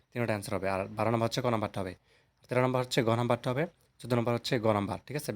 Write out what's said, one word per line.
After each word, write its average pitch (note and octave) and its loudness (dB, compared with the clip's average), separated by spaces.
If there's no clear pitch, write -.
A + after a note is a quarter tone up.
তিনটা A#2 -2
অ্যান্সার G#2 -4
হবে। F#2 -2
আর F#2+ 0
বারো G#2+ 2
নাম্বার A#2 2
হচ্ছে A#2+ -2
ক - 2
নাম্বারটা G#2+ -2
হবে, F2+ -6
তেরো B2+ 2
নাম্বার B2+ 2
হচ্ছে B2 0
ঘ A2 2
নাম্বারটা A#2+ 0
হবে, C3 -2
চোদ্দ A#2+ -4
নাম্বার A#2 2
হচ্ছে - -4
গ - 6
নাম্বার, G2+ -2
ঠিক B2+ -10
আছে, - -6